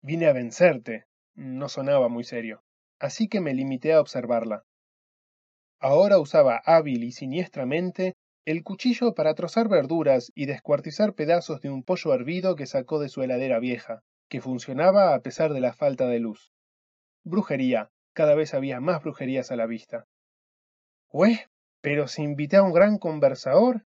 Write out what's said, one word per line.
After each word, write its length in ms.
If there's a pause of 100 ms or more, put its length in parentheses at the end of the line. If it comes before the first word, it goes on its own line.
"Vine 240
a 80
vencerte", 720 (280)
no 360
sonaba 380
muy 160
serio, 380 (380)
así 280
que 120
me 140
limité 400
a 60
observarla. 640 (1160)
Ahora 380
usaba 460
hábil 400
y 80
siniestramente 1000 (320)
el 160
cuchillo 520
para 200
trozar 340
verduras 680
y 120
descuartizar 680
pedazos 460
de 100
un 120
pollo 320
hervido 420
que 100
sacó 320
de 100
su 140
heladera 360
vieja, 440 (260)
que 120
funcionaba 760
a 60
pesar 320
de 80
la 120
falta 340
de 140
luz. 320 (720)
Brujería, 680 (240)
cada 200
vez 200
había 260
más 220
brujerías 480
a 60
la 100
vista. 400 (1040)
"Ué, 360 (340)
pero 280
si 140
invité 340
a 60
un 100
gran 260
conversador". 960